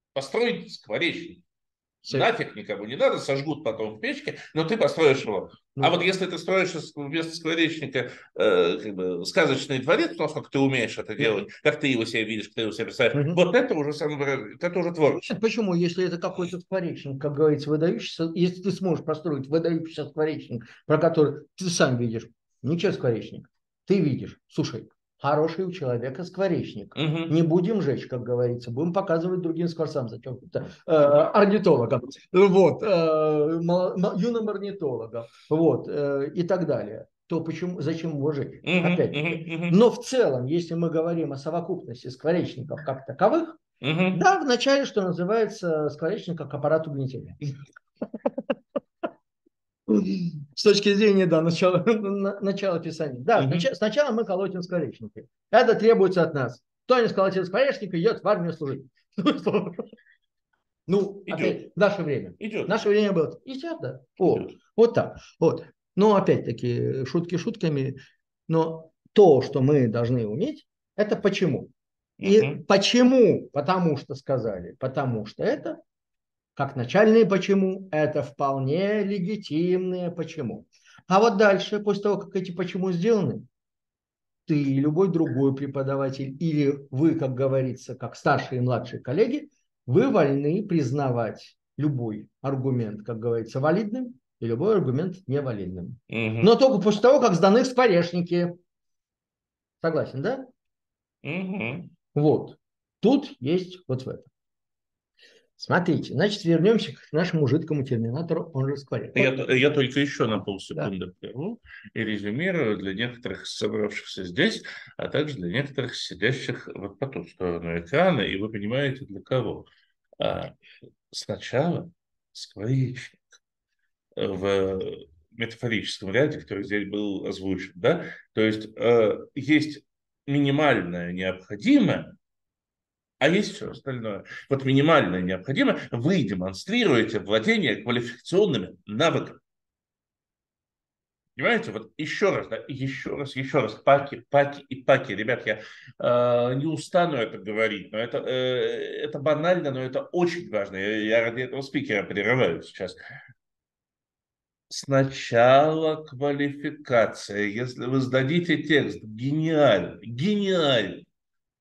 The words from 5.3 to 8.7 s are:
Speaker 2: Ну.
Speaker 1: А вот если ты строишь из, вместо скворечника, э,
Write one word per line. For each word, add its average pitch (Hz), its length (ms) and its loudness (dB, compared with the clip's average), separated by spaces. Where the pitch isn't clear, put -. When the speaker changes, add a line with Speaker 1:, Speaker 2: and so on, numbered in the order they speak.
Speaker 2:
Ну. 139 100 0
Speaker 1:
А 165 60 6
вот 175 120 0
если 185 240 0
ты 185 100 -6
строишь 185 380 0
из, - 200 -10
вместо 160 400 -6
скворечника, 151 760 -2
э, 90 480 4